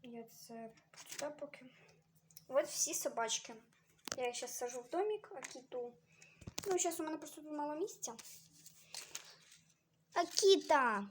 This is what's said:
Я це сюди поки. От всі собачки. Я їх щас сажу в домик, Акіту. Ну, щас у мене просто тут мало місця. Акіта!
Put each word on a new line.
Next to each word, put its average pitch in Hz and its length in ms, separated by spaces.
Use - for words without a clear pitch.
Я 233 200
це 226 460
сюди - 440
поки. 277 260
От 269 200
всі - 260
собачки. 233 600
Я 254 100
їх 240 80
щас - 220
сажу 247 240
в 247 80
домик, 415 480
Акіту. 247 560
Ну, 370 120
щас 339 200
у 320 40
мене 311 140
просто 311 240
тут 302 100
мало 294 240
місця. 339 380
Акіта! 294 960